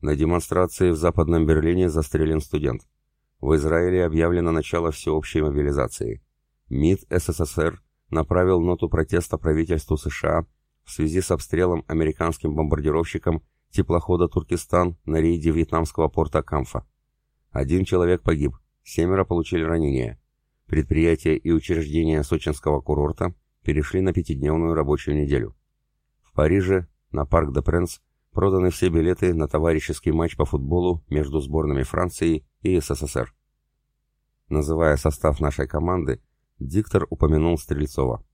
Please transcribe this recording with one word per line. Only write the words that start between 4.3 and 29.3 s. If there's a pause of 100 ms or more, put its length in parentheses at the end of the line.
начало
всеобщей
мобилизации. (460)
мид
С
С
С
Р (280)
направил
ноту
протеста
правительству
С
Ш
А (380)
в
связи
с
обстрелом
американским
бомбардировщиком (280)
теплохода
«Туркестан»
на
рейде
вьетнамского
порта
Камфа. (640)
Один
человек
погиб, (260)
семеро
получили
ранения. (460)
Предприятия
и
учреждения
сочинского
курорта (280)
перешли
на
пятидневную
рабочую
неделю. (680)
В
Париже (220)
на
Парк
де
Пренс (320)
проданы
все
билеты